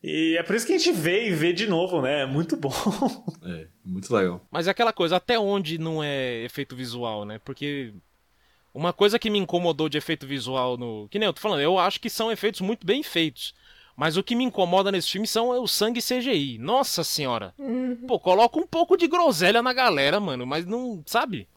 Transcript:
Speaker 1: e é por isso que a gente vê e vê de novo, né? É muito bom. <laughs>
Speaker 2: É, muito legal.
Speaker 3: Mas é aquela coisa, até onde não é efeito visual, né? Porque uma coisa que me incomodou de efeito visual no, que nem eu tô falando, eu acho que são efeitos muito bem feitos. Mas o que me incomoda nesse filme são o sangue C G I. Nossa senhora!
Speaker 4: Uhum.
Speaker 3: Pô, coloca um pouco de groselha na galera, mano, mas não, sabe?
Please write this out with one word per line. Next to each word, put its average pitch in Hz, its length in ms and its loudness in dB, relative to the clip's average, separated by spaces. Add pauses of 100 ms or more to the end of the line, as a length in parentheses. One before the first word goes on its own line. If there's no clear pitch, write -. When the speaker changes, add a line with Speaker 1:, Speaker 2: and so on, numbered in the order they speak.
Speaker 1:
e 160 360 0
é 165 40 -2
por 196 140 -2
isso 226 100 -2
que 330 60 2
a 349 60 4
gente - 140 2
vê 185 360 0
e 180 60 0
vê 160 180 2
de 202 140 -2
novo, 180 340 2
né? 139 220 0
É 131 40 -2
muito 160 300 0
bom. 139 160 -2
<laughs> - 720 -2
Speaker 2:
É, 82 220 -10 (180)
muito 95 300 -4
legal. 92 360 2
Speaker 3:
Mas 165 160 -2
é 190 40 2
aquela 226 240 2
coisa, 175 220 0
até 233 220 2
onde 196 380 0
não 160 260 -4
é 131 420 -4
efeito 135 320 -8
visual, 117 500 -6
né? 107 180 -10
Porque 139 480 -8 (800)
uma 165 220 -2
coisa 208 240 4
que 226 100 -2
me 208 100 2
incomodou 170 520 2
de 151 80 -2
efeito 147 280 -4
visual 127 520 -2
no, 110 320 -8
que 202 80 -4
nem 214 80 2
eu 180 60 0
tô - 80 -10
falando, 185 200 0
eu 175 180 4
acho 185 220 2
que 240 80 -8
são 226 240 -2
efeitos 208 300 -2
muito 190 240 -4
bem 254 160 2
feitos. - 520 -4 (420)
Mas 156 200 0
o 196 60 0
que 240 140 -2
me 254 80 2
incomoda 190 460 2
nesse 190 200 -2
filme 208 160 -4
são 233 240 0 (100)
o 233 80 -4
sangue 226 320 0
C 247 220 -2
G 254 100 -2
I. 139 260 -2
Nossa 180 460 0
senhora! 117 540 -2
Speaker 4:
Uhum. 254 380 -4 (100)
Speaker 3:
Pô, - 120 0
coloca 208 400 4
um 339 80 0
pouco 339 300 4
de 339 100 4
groselha 233 540 4
na 247 140 0
galera, 190 440 4
mano, 131 280 -2
mas 156 180 -2
não, 220 400 -6
sabe? 220 420 -2 (100)